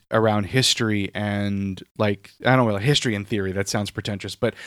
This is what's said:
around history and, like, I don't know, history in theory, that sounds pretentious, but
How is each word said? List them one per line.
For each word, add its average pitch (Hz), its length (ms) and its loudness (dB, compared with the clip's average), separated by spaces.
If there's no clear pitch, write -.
around 107 340 2
history 107 680 0
and, 101 680 -4
like, 104 340 -2
I 127 100 6
don't 123 140 4
know, 101 80 0
history 123 380 2
in 101 100 -4
theory, 98 260 -2
that 98 160 -2
sounds 104 240 -2
pretentious, 104 460 -6
but 117 160 0